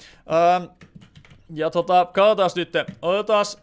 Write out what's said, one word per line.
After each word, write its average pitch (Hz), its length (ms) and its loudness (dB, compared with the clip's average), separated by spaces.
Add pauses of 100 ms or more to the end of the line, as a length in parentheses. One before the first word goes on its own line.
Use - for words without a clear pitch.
(320)
Öö, 175 360 2 (880)
ja 156 160 -4
tota, 175 360 2
katsotaas 196 500 0
nytte. 165 300 -4 (160)
Otetaan 208 440 0 (180)